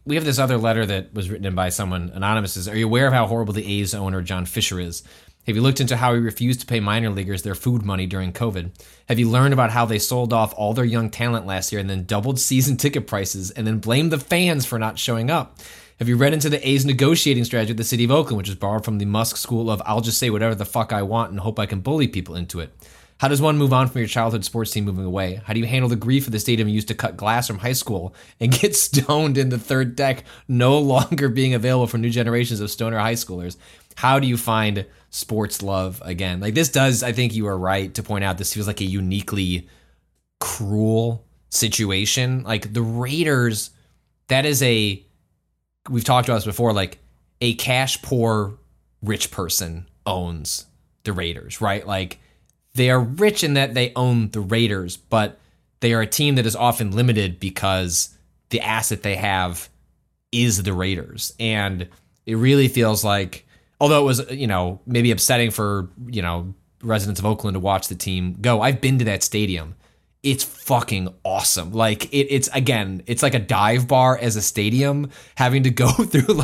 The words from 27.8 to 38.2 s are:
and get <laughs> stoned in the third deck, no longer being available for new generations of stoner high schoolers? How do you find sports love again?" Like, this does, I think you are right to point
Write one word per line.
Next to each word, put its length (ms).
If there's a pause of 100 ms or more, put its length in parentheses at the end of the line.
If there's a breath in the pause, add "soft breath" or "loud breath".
and 120
get 260
<laughs> 0
stoned 600
in 140
the 80
third 360
deck, 300 (240 loud breath)
no 300
longer 500
being 240
available 340
for 120
new 100
generations 520
of 100
stoner 280
high 160
schoolers? 420 (400 loud breath)
How 240
do 60
you 120
find 480 (240 soft breath)
sports 520
love 400
again?" 380
Like, 140
this 160
does, 320
I 100
think 220
you 120
are 120
right 340
to 100
point 220